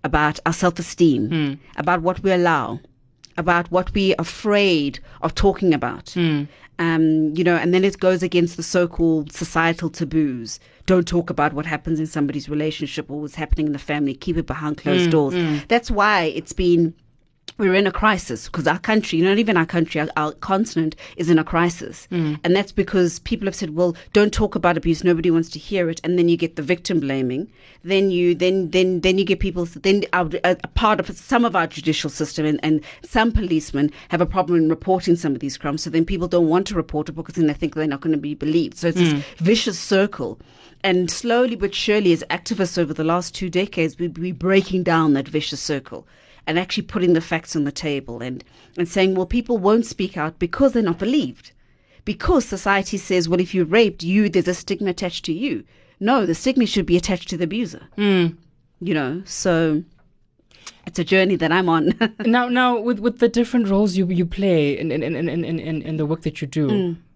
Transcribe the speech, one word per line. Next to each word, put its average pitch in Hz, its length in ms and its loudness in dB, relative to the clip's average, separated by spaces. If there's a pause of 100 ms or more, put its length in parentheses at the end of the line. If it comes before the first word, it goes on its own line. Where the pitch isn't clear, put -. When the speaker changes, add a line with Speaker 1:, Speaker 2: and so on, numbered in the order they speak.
Speaker 1:
about 151 420 0
our 165 80 2
self-esteem, 165 760 2
Speaker 2:
Mm. 147 300 -2 (180)
Speaker 1:
about 170 240 0
what 180 220 -2
we 190 80 2
allow, 170 480 0 (580)
about 170 340 0
what 180 220 0
we're 190 260 2
afraid 175 800 0 (220)
of 156 120 -4
talking 190 400 2
about. 123 320 -4 (100)
Speaker 2:
Mm. 151 320 0 (320)
Speaker 1:
Um, 160 560 2
you 165 80 0
know, 175 120 4
and 175 180 0
then 185 100 4
it 190 160 0
goes 185 240 2
against 175 340 0
the 165 60 -8
so-called 165 680 0
societal 165 580 -2
taboos. 135 720 -4 (280)
Don't 180 200 4
talk 170 220 0
about 147 240 0
what 147 120 -6
happens 160 340 -2
in 156 80 -2
somebody's 143 420 -4
relationship 151 600 -4
or 147 120 -8
what's 147 140 -10
happening 151 320 0
in 147 60 -2
the 139 60 -6
family. 147 360 -2
Keep 170 220 -4
it 165 100 -4
behind 151 300 -6
closed 180 300 2
Speaker 2:
Mm, 170 40 4
Speaker 1:
doors. 151 240 4
Speaker 2:
mm. 151 320 -2
Speaker 1:
That's 233 240 0
why 202 440 2
it's - 180 -8
been, 170 400 2 (680)
we're 190 160 2
in 202 100 4
a 185 60 0
crisis, 190 580 -2
'cause 147 160 -4
our 160 140 2
country, 214 420 0
not 196 160 4
even 220 200 2
our 165 80 4
country, 165 360 -2
our, 156 160 -4
our 151 160 -2
continent 190 640 -2 (220)
is 170 120 -2
in 165 80 6
a 156 60 4
crisis. - 680 -2
Speaker 2:
Mm. 156 320 -2
Speaker 1:
And 175 120 4
that's 196 160 0
because 180 480 0
people - 260 -6
have 196 80 -2
said, 156 220 -8
"Well, 175 200 0 (160)
don't 208 220 4
talk 214 220 -2
about 175 200 2
abuse. 165 280 0
Nobody 175 260 2
wants 165 200 2
to 156 100 -14
hear 180 280 -2
it." 165 160 -6
And 180 140 0
then 170 120 4
you 170 60 4
get 165 200 -4
the 156 80 -6
victim 175 360 0
blaming. 135 480 -2 (360)
Then 196 260 2
you, 175 240 2
then, 180 380 0
then, 185 300 2
then 185 180 4
you 196 60 2
get 190 140 0
people, 175 260 -2 (180)
then 196 200 4 (100)
our, 175 160 0 (140)
a, 180 200 2
a - 60 -10
part 214 300 2
of 180 160 -6
some 240 300 0
of 196 100 0
our 165 120 2
judicial 156 420 -2
system 151 360 -4
and, 151 180 0
and 156 180 2 (220)
some 226 280 2
policemen 156 600 0 (180)
have 175 120 0
a - 40 4
problem 175 320 2
in 160 120 4
reporting 175 460 2
some 160 180 -2
of - 60 -6
these 139 180 -6
crimes. 151 260 -4
So 160 80 -6
then 165 140 2
people 175 220 -2
don't 175 200 2
want 180 200 2
to 202 80 -6
report 156 340 -4
it - 20 -12
because 160 240 -12
then 165 120 2
they 143 60 0
think 156 220 -6
they're 156 100 -2
not 139 160 -4
gonna 156 160 0
be 147 180 -6
believed. 156 420 -2
So 170 100 -2
it's 165 120 0
Speaker 2:
Mm. 165 180 6
Speaker 1:
this 143 60 -4 (140)
vicious 202 400 0
circle. 190 640 -2 (440)
And 180 280 2
slowly 240 440 0
but 196 200 -4
surely, 208 380 2
as 160 180 0
activists 180 480 -4
over 160 160 0
the 160 80 -4
last 170 320 -2
two 185 140 -6
decades, 175 500 -2
we, 175 80 -2
we're 165 260 -6
breaking 185 500 2
down 165 300 4
that 139 140 0
vicious 151 340 -4
circle - 460 -8 (380)
and 160 140 0
actually 185 240 -4
putting 180 300 2
the 160 80 4
facts 165 340 -6
on 151 80 0
the 139 80 -2
table 139 500 -6
and, 127 220 -10 (340)
and 175 120 0
saying, 190 260 2
"Well, 180 100 0
people 233 320 0
won't 214 280 4
speak - 320 -6
out 160 220 -6
because 220 340 2
they're 233 100 2
not 170 160 -2
believed." 208 520 -2 (520)
Because 226 400 0
society 196 540 -2
says, 180 320 0
"Well, 180 100 2
if 180 160 -2
you're 180 100 2
raped, 170 380 0
you, 202 240 2
there's 180 220 0
a 180 40 -4
stigma 196 360 -6
attached 180 360 -8
to 165 80 -4
you." 175 300 -4 (380)
No, 226 240 2
the 165 100 0
stigma 254 300 2
should 196 200 -2
be 170 120 2
attached 180 320 -2
to 175 80 -6
the 175 80 -2
abuser. 196 380 -6 (140)
Speaker 2:
Mm. 185 380 2 (460)
Speaker 1:
You 175 120 -4
know, 151 300 -4
so 165 600 0 (1000)
it's - 140 -8
a 170 60 0
journey 190 320 4
that 156 160 0
I'm 180 160 2
on. 165 240 2 (160)
<laughs> 220 160 -10
Speaker 2:
Now, 247 240 2
now 247 280 2
with, 220 220 -2
with 220 200 -2
the 233 100 4
different 233 400 0
roles 196 260 2
you, 190 120 2
you 180 180 0
play 170 520 0
in, 160 140 -4
in, 147 100 -2
in, 147 140 -4
in, 160 140 -2
in, 160 300 -4
in, 156 220 -6
in 160 140 -8
the 151 100 -2
work 160 180 -4
that - 180 -6
you 143 60 -6
do, 147 200 -2
Speaker 1:
Mm. 180 300 0 (180)